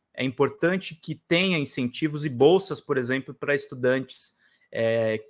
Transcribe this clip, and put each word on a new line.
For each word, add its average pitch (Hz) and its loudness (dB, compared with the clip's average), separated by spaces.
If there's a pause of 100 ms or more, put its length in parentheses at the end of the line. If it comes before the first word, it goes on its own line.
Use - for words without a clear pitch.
(140)
É - -6
importante 143 0
que - -12
tenha 175 0
incentivos 143 -4
e 156 -4
bolsas, 143 4
por 139 -4
exemplo, 131 -4
pra 143 -2
estudantes, 131 -2 (340)
é, 113 0 (120)